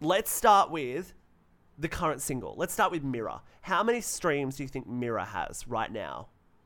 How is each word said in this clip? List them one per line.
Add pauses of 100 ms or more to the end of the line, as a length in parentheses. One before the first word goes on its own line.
let's
start
with (640)
the
current
single.
Let's
start
with
Mirror. (220)
How
many
streams
do
you
think
Mirror
has
right
now? (380)